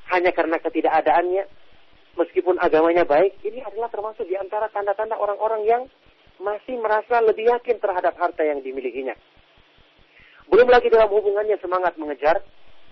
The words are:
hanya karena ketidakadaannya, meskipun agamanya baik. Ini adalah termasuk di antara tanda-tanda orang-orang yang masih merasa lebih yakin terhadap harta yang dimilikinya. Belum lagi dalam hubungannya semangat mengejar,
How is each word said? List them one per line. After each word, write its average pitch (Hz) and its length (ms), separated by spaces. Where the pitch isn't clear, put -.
hanya 175 240
karena 165 240
ketidakadaannya, 160 880
meskipun - 400
agamanya 170 480
baik. 165 400
Ini 440 160
adalah 415 320
termasuk 214 320
di 175 80
antara 196 400
tanda-tanda 202 440
orang-orang 208 480
yang 233 160
masih 214 400
merasa 214 400
lebih 220 320
yakin 240 240
terhadap 180 400
harta 175 240
yang 147 160
dimilikinya. 131 560
Belum 226 160
lagi 240 240
dalam 220 240
hubungannya 202 480
semangat 180 320
mengejar, 151 480